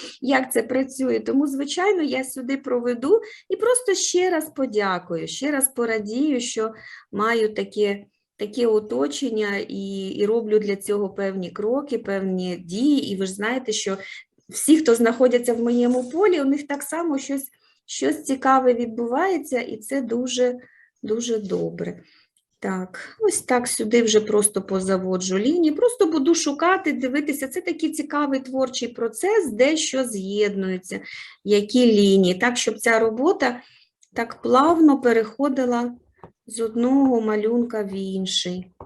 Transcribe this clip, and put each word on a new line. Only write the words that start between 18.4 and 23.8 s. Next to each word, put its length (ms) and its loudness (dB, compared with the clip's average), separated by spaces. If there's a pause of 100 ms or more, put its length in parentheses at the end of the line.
відбувається, 880 -2
і 180 -8
це 240 -6
дуже, 540 -2 (480)
дуже 340 -4
добре. 680 -6 (560)
Так, 600 -8
ось 220 2
так 260 0
сюди 360 2